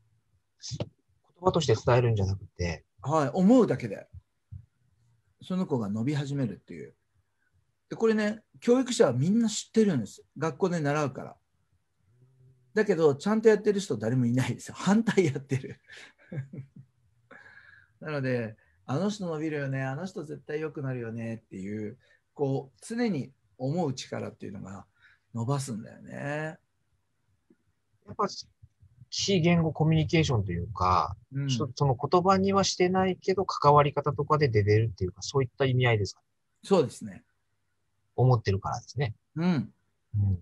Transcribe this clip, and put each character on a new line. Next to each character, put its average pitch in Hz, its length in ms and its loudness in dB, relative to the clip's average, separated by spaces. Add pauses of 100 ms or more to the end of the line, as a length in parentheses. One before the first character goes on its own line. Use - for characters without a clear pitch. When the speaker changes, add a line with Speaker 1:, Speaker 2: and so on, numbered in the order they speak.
(800)
Speaker 1:
言 - 80 -8 (520)
葉 185 120 2
と 170 80 0
し 147 60 -2
て 113 100 4
伝 123 220 2
え - 20 4
る 120 100 2
ん 110 60 2
じ 101 60 0
ゃ 95 40 2
な 95 80 -2
く 98 100 -10
て。 85 400 -6 (160)
Speaker 2:
は 151 260 0
い、 123 60 -4
思 208 280 6
う 190 80 4
だ 131 80 0
け 131 100 -8
で。 - 220 -12 (1300)
そ - 160 -6
の 185 100 -2
子 135 120 -2
が 107 100 -4
伸 107 140 -4
び 143 140 -2
始 143 180 -4
め 135 140 -2
る 95 60 -10
っ - 20 -14
て - 180 -20
い 73 100 -14
う。 - 120 -20 (920)
で、 - 40 -10
こ 226 140 0
れ 220 60 2
ね、 214 280 -2 (160)
教 240 220 4
育 254 120 -4
者 220 140 6
は 135 60 2
み 131 160 0
ん 214 100 2
な 233 100 2
知 - 200 -8
っ - 20 -20
て 220 140 4
る 185 120 2
ん 120 40 0
で 101 60 -4
す。 - 180 -20 (120)
学 147 220 -4
校 147 100 2
で 170 120 -2
習 147 240 0
う 135 80 -2
か - 100 -12
ら。 69 140 -16 (1400)
だ 214 100 2
け 202 120 2
ど、 151 180 6
ち 139 100 -8
ゃ 208 120 2
ん 220 40 0
と 220 80 6
や 214 60 10
っ 208 40 4
て 208 140 0
る 196 60 -4
人 175 180 -4
誰 110 200 -2
も 123 100 4
い 117 60 2
な 127 160 2
い 120 60 -4
で - 40 -8
す - 120 -16
よ。 - 60 -18
反 208 280 2
対 196 220 2
や 139 120 -2
っ - 20 -6
て 135 180 -4
る。 - 200 -12 (520)
<laughs> - 1700 -18
な 151 100 -10
の 147 100 -4
で、 120 360 -4 (280)
「あ 131 140 -4
の 196 120 -2
人 202 160 -8
伸 160 120 -6
び 156 120 -4
る 151 80 -4
よ 143 100 -4
ね、 135 160 -4
あ 131 100 -4
の 165 120 -8
人 180 180 -12
絶 147 200 -14
対 151 160 -6
良 156 120 -6
く 147 100 -10
な 131 100 -4
る 127 60 -6
よ 113 140 -8
ね」 113 340 -8
っ - 20 -20
て - 80 -14
い 104 320 -8
う、 135 80 -14 (380)
こ 135 380 -4
う、 - 140 -20
常 233 240 -4
に 143 220 -6 (240)
思 151 300 -2
う 135 80 -4
力 110 340 -10
っ 104 40 -12
て - 120 -18
い 101 60 -12
う - 20 -12
の 101 80 -12
が 95 240 -14 (500)
伸 117 120 -4
ば 139 120 0
す 135 140 -8
ん 104 100 -8
だ - 80 -18
よ - 120 -20
ね。 151 560 -8 (1500)
Speaker 1:
や 202 80 -18
っ - 20 -14
ぱ、 202 140 0 (800)
非 - 320 0
言 170 220 4
語 160 100 0
コ 156 140 0
ミ 160 100 4
ュ 160 40 4
ニ 151 60 0
ケ 165 140 2
ー 151 40 4
シ 143 100 0
ョ - 20 2
ン 101 80 2
と 92 80 -4
い 85 60 -2
う 85 140 -6
か、 90 440 2 (160)
Speaker 2:
う 139 120 -4
ん。 139 40 -2
Speaker 1:
人-、 135 260 -2
そ 143 120 2
の 131 100 2
言 170 260 2
葉 196 140 4
に 196 160 2
は 196 100 4
し - 140 -2
て 180 140 2
な 185 180 2
い 180 80 -2
け - 160 -2
ど、 190 140 -2
関 - 260 2
わ 147 100 6
り 143 120 0
方 143 180 -2
と 135 140 -4
か 151 100 2
で 147 120 2
出 110 140 2
て 104 160 4
る 113 140 2
っ - 20 -14
て - 100 -4
い - 40 0
う - 40 -8
か、 - 100 -18
そ - 160 -4
う 135 40 4
い 127 40 0
っ - 100 -20
た 139 80 0
意 131 80 2
味 127 140 2
合 120 80 4
い 107 40 2
で 101 60 0
す - 100 -6
か？ - 60 -20 (420)
Speaker 2:
そ 190 180 4
う 143 40 2
で 113 60 -4
す - 160 -14
ね。 95 180 -16 (880)
Speaker 1:
思 127 200 4
っ 110 80 0
て - 100 0
る 95 80 -2
か - 80 -8
ら 73 100 -6
で - 80 -14
す - 120 -10
ね。 127 160 -4 (200)
Speaker 2:
う 160 120 -2
ん。 160 260 0 (420)
Speaker 1:
う 104 40 0
ん。 98 240 0